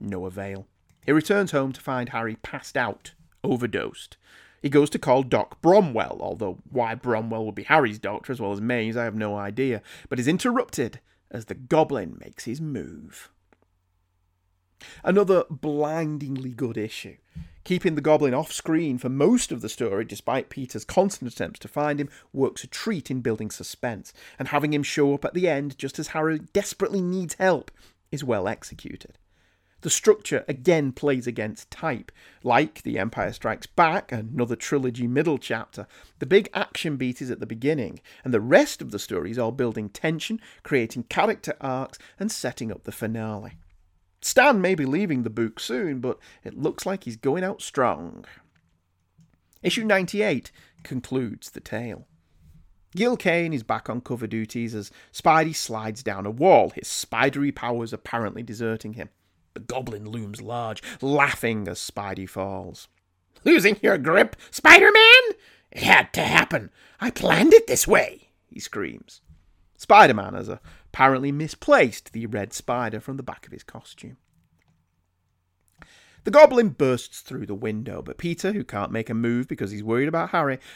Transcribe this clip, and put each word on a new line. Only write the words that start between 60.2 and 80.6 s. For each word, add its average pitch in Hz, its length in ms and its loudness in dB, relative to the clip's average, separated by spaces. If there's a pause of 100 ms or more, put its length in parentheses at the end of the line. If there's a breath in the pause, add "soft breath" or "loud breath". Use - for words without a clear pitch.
large, 113 400 -8 (200 loud breath)
laughing 127 680 0
as - 100 -8
Spidey 95 500 -10
falls. 95 600 -10 (560)
"Losing 214 380 6
your 208 160 2
grip, 175 400 2 (140 loud breath)
Spider-Man? 440 840 10 (340 soft breath)
It - 140 -8
had - 300 6
to 170 100 -2
happen. 151 480 0 (300 soft breath)
I 240 100 -2
planned 262 420 6
it 453 140 12
this - 180 0
way," - 440 0 (180)
he - 140 -20
screams. - 580 -10 (580)
Spider-Man 123 560 8
has 98 160 -10
apparently - 840 0
misplaced 156 800 2
the 117 120 -6
red 107 280 -6
spider 117 480 -4
from 135 160 -10
the 135 60 -12
back - 220 -14
of - 60 -20
his - 120 -18
costume. - 520 -20 (2000 loud breath)
The 220 80 -2
Goblin 247 380 10
bursts 127 500 0
through - 280 -10
the 101 60 -8
window, 107 480 -6
but - 160 -12
Peter, 175 360 -2
who 208 100 -4
can't - 300 -4
make 110 160 -4
a 127 40 -4
move 117 340 0
because 101 240 -6
he's 104 120 -10
worried 120 240 0
about 170 220 -2
Harry, 143 280 -2 (180 loud breath)